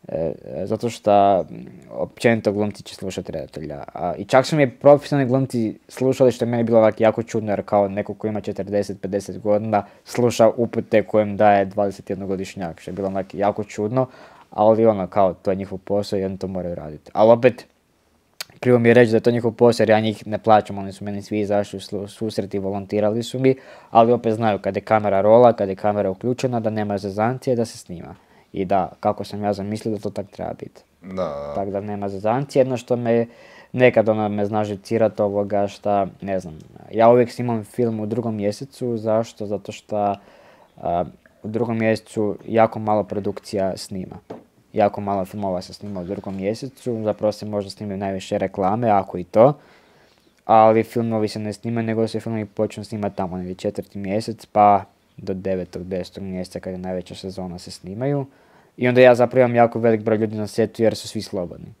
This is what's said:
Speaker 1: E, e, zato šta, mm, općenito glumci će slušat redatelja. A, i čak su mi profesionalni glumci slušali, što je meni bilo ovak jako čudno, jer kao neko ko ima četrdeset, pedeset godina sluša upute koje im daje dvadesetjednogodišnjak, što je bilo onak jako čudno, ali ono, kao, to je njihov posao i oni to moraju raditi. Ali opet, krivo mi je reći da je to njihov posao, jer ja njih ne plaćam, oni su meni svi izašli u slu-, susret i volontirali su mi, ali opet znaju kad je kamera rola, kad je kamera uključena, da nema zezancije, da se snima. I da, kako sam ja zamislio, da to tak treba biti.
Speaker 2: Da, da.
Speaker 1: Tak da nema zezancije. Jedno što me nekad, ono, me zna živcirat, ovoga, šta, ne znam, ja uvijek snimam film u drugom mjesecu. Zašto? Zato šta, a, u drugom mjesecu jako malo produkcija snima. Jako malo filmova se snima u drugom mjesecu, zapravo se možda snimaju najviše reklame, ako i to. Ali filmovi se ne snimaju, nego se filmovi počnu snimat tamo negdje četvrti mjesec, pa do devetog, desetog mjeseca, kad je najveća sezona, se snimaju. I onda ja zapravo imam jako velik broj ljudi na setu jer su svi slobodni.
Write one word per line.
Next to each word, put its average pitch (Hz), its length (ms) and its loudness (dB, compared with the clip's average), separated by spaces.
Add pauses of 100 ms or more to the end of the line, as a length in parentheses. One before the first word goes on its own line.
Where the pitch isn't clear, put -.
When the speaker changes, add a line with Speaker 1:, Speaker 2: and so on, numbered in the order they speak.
Speaker 1:
E, - 100 -6 (280)
e, 76 200 -8
zato 110 240 -4
šta, 101 600 2
mm, 57 40 -16 (360)
općenito 107 600 0
glumci 104 300 -4
će - 120 -18
slušat 95 360 -10
redatelja. 76 540 -10 (100)
A, 85 200 -4
i 95 100 -8
čak 131 220 2
su 160 100 -2
mi 139 140 4
profesionalni 139 580 4
glumci 123 500 -2 (100)
slušali, 127 440 2
što 117 120 -4
je 117 60 -4
meni 117 140 0
bilo 113 140 4
ovak 110 220 4
jako 110 220 2
čudno, 107 300 -4
jer 98 120 -4
kao 101 240 2
neko 104 260 -6
ko - 120 -10
ima 107 140 -4
četrdeset, 101 600 -6
pedeset 95 400 -6
godina 104 440 0 (200)
sluša 117 460 4
upute 113 520 0
koje 107 200 0
im 104 140 -4
daje 101 280 6
dvadesetjednogodišnjak, 95 1160 -6
što - 100 -14
je 92 40 -10
bilo 95 140 -4
onak 95 260 -6
jako 101 300 -2
čudno, 120 420 -2 (440)
ali 110 360 4
ono, 101 200 2
kao, 92 280 0
to - 160 -6
je 95 60 0
njihov 95 220 -10
posao 101 400 -4
i 95 60 -2
oni 95 140 -6
to 95 80 -10
moraju 90 280 -8
raditi. 76 400 -14
Ali 110 160 6
opet, 120 360 4 (960)
krivo 123 180 4
mi 117 100 4
je 117 60 8
reći 120 160 8
da 113 60 2
je 107 60 2
to 123 80 4
njihov 117 220 -2
posao, 120 320 4
jer 107 60 2
ja 110 100 6
njih 110 260 -4
ne 107 120 -6
plaćam, 104 400 2
oni 98 140 -10
su 101 120 -16
meni 101 180 -8
svi 104 180 -4
izašli 101 360 -2
u 95 40 -10
slu-, 101 280 -10
susret 104 460 -8
i 101 40 -4
volontirali 104 640 -2
su 127 160 -8
mi, 131 160 4 (360)
ali 117 220 6
opet 113 220 0
znaju 107 240 0
kad 98 180 -4
je 101 60 -4
kamera 104 380 2
rola, 113 320 8
kad 101 160 -2
je 95 80 -4
kamera 101 340 -2
uključena, 123 500 -4
da 110 100 -4
nema 104 280 -4
zezancije, 110 580 -2
da 117 80 -2
se - 140 -12
snima. 87 360 -16 (380)
I 98 120 -4
da, 92 360 0
kako 104 240 -2
sam 104 200 -10
ja 104 80 0
zamislio, 104 420 -6
da 101 60 -8
to 107 100 -8
tak 101 180 -10
treba 87 240 -10
biti. - 300 -18 (200)
Speaker 2:
Da, 95 120 -14
da. 73 400 -6
Speaker 1:
Tak 98 160 -6
da 98 100 -4
nema 101 280 -8
zezancije. 110 520 -2
Jedno 127 160 2
što 120 200 -4
me 117 300 0 (460)
nekad, 120 360 4
ono, 107 200 0
me 104 180 -2
zna 107 180 -2
živcirat, 104 560 -2
ovoga, 101 480 0
šta, 101 380 -2 (140)
ne 95 200 -4
znam, 80 180 -14 (340)
ja 113 180 6
uvijek 120 220 6
snimam 117 320 -6
film 113 360 -4
u 107 60 -6
drugom 113 300 -4
mjesecu. 113 600 -6
Zašto? 110 500 -4
Zato 101 260 -8
šta, 101 420 -4 (600)
a, 87 280 -4 (380)
u 101 60 -10
drugom 113 300 -2
mjesecu 110 580 -2 (100)
jako 113 320 2
malo 107 260 0
produkcija 98 720 -6
snima. - 400 -12 (560)
Jako 104 280 0
malo 101 240 -4
filmova 95 380 -6
se - 100 -18
snima 101 280 -12
u 87 40 -8
drugom 98 320 -10
mjesecu, 113 680 -6
zapravo 107 300 -2
se - 140 -12
možda 104 240 -6
snimaju 101 280 -10
najviše 98 400 -4
reklame, 98 520 -2
ako 98 280 0
i 90 60 -8
to. 120 280 6 (920)
Ali 110 400 6
filmovi 113 440 -4
se 110 100 -8
ne 107 140 -8
snimaju, 117 340 -6
nego 110 220 -2
se 107 120 -6
filmovi 110 260 -6
počnu 107 380 -6
snimat 104 300 -6
tamo 92 220 -6
negdje 92 180 -8
četvrti - 440 -8
mjesec, 101 480 -6
pa 101 380 4 (320)
do 101 180 -8
devetog, 92 500 -6
desetog 90 400 -10
mjeseca, 92 360 -10
kad 92 120 -10
je 92 60 -10
najveća 92 360 -8
sezona, 92 440 -12
se 92 120 -18
snimaju. 127 560 -6 (500)
I 123 120 0
onda 123 120 6
ja 127 140 10
zapravo 120 260 2
imam 120 160 4
jako 117 220 4
velik 113 240 2
broj 110 160 2
ljudi 110 180 -2
na 107 100 -6
setu 110 360 -2
jer 107 140 4
su - 120 -12
svi 107 140 -8
slobodni. 87 440 -10 (140)